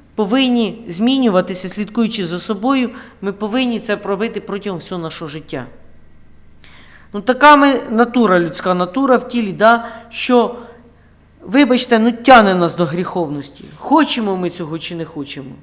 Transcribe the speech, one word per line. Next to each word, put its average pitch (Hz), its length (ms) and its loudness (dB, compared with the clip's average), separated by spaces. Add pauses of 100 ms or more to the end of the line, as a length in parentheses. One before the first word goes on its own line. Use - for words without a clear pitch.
(140)
повинні 233 760 0
змінюватися, 196 800 0
слідкуючи 214 580 -4
за 175 120 -6
собою, 233 520 -2 (300)
ми 196 120 -4
повинні 220 480 -4
це 202 240 -4
робити 202 360 -6
протягом 196 380 -8
всього 175 240 -10
нашого 160 260 -10
життя. 143 380 -12 (1500)
Ну, 202 80 -6
така 254 360 6
ми 277 240 4 (100)
натура, 226 500 4
людська 170 340 -2
натура 240 420 2
в 247 120 -6
тілі, 226 240 -2
да, 226 320 4 (260)
що, 240 460 0 (840)
вибачте, 247 560 2
ну, 233 140 2
тягне 233 420 6
нас 170 200 0
до 175 100 0
гріховності. 156 800 -6 (120)
Хочемо 247 600 0
ми 180 140 -4
цього 165 280 -8
чи 175 160 -10
не 165 100 -8
хочемо. 143 460 -12 (120)